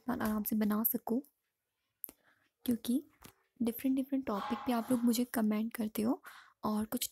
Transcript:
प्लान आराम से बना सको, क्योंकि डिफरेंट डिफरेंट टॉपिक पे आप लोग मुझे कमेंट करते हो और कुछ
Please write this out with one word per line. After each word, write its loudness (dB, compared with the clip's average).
प्लान -2
आराम 0
से 0
बना 2
सको, 0
क्योंकि 0
डिफरेंट 0
डिफरेंट -2
टॉपिक -2
पे -4
आप 0
लोग 2
मुझे 4
कमेंट 0
करते -2
हो 0
और 0
कुछ -2